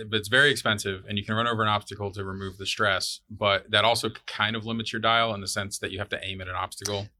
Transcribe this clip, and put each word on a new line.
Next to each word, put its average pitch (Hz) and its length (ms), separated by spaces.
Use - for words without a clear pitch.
but 110 80
it's 98 80
very 135 240
expensive, 101 580
and 104 80
you 101 80
can 110 80
run 113 140
over 113 160
an 107 60
obstacle 101 420
to 101 120
remove 95 360
the 95 80
stress. 98 600
But 101 440
that 107 120
also 113 280
kind 110 280
of 110 80
limits 113 300
your 117 80
dial 113 320
in 101 80
the 92 60
sense 98 320
that 104 120
you 95 60
have 101 120
to - 140
aim 95 160
at 92 80
an 90 60
obstacle. 98 540